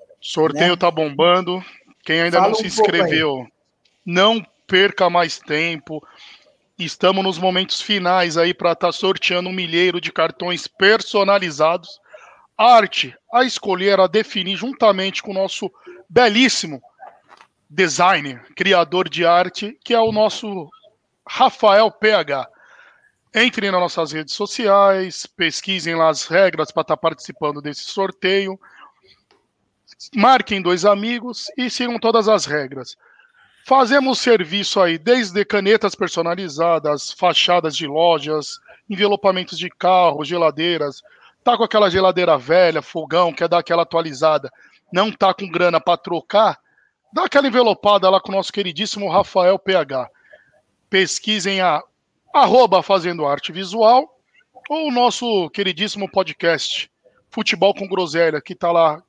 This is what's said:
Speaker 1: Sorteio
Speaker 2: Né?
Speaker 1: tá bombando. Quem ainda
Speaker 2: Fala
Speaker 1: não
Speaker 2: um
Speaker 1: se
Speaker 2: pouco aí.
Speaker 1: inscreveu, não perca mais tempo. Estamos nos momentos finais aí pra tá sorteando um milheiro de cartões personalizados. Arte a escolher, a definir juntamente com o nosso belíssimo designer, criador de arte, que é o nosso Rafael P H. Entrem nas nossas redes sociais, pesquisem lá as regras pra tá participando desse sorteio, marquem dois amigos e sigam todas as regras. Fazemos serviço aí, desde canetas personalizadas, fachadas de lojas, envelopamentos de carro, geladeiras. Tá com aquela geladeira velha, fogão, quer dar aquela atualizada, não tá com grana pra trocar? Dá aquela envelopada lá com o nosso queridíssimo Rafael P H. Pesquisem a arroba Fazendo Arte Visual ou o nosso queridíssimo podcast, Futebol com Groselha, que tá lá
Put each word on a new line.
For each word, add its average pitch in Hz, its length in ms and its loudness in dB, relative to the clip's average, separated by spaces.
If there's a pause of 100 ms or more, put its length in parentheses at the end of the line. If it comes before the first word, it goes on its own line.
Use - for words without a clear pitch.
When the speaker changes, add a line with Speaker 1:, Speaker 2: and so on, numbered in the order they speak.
(200)
Speaker 1:
Sorteio 160 520 0
Speaker 2:
Né? 175 40 0
Speaker 1:
tá 175 160 0
bombando. 170 720 0 (400)
Quem 165 180 0
ainda 170 180 2
Speaker 2:
Fala 202 120 2
Speaker 1:
não 220 80 -2
Speaker 2:
um 202 100 -6
Speaker 1:
se - 60 -10
Speaker 2:
pouco 214 160 2
aí. 170 80 0
Speaker 1:
inscreveu, 151 480 -2 (580)
não 196 400 2 (220)
perca 190 420 0
mais 175 300 -2
tempo. 156 680 -8 (720)
Estamos 185 460 -2
nos 185 160 -4
momentos 185 420 -2
finais 180 560 -2
aí 170 160 2
pra 170 220 -2
tá 175 160 -2
sorteando 185 580 -2
um 185 40 -8
milheiro 175 480 -2
de - 100 -8
cartões 170 560 -4
personalizados. 190 1300 0 (580)
Arte 220 580 4 (180)
a 247 100 4
escolher, 196 560 0
a 185 80 6
definir 190 500 -4
juntamente 196 680 -2
com 208 80 -12
o - 20 -8
nosso 190 380 -6 (380)
belíssimo 208 720 2 (920)
designer, 151 680 0 (120)
criador 180 540 0
de 165 160 -2
arte, 180 580 0
que 240 100 -4
é 233 60 4
o 226 120 2
nosso 208 560 -4 (600)
Rafael 214 640 4
P 214 220 0
H. 143 360 -2 (840)
Entrem 220 380 0
nas 185 80 0
nossas 165 320 -4
redes 156 220 -10
sociais, 196 920 0
pesquisem 165 680 -6
lá 160 140 2
as 147 180 -4
regras 165 420 0
pra 160 140 -4
tá 156 140 -2
participando 151 640 -6
desse 147 240 -12
sorteio, 190 720 -4 (1600)
marquem 226 460 2
dois 180 240 0
amigos 220 600 -2 (100)
e 247 120 -4
sigam 240 300 -6
todas 226 280 2
as 208 180 2
regras. 139 520 -8 (680)
Fazemos 262 540 2
serviço 196 640 0
aí, 165 160 2
desde 202 480 0
canetas 202 500 0
personalizadas, 165 1160 -2
fachadas 170 640 0
de 165 100 -6
lojas, 151 720 0 (300)
envelopamentos 190 680 -2
de 170 120 -8
carro, 175 560 2
geladeiras. 160 760 -2 (420)
Tá 240 140 2
com 233 60 2
aquela 208 260 4
geladeira 180 480 2
velha, 160 440 2
fogão, 165 520 -2
quer 170 140 -4
dar 170 120 2
aquela 170 240 -2
atualizada, 156 680 -2 (400)
não 196 200 0
tá 190 220 0
com 196 160 -10
grana 170 300 0
pra 175 180 0
trocar? 180 600 0 (540)
Dá 349 120 -2
aquela 285 220 2
envelopada 208 600 2
lá 190 100 4
com 196 120 -12
o 190 40 -4
nosso 196 160 -4
queridíssimo 196 580 -6
Rafael 185 500 2
P 190 160 -2
H. 135 340 -4 (800)
Pesquisem 196 720 -2
a 160 200 0 (520)
arroba 214 480 4
Fazendo 175 440 -2
Arte 143 260 -4
Visual 220 640 2 (520)
ou 311 180 -4
o 277 40 -4
nosso 233 580 0
queridíssimo 196 600 -6
podcast, 165 800 -4 (400)
Futebol 196 440 0
com 196 140 -10
Groselha, 165 540 -2
que - 140 -14
tá 170 160 -2
lá 165 380 2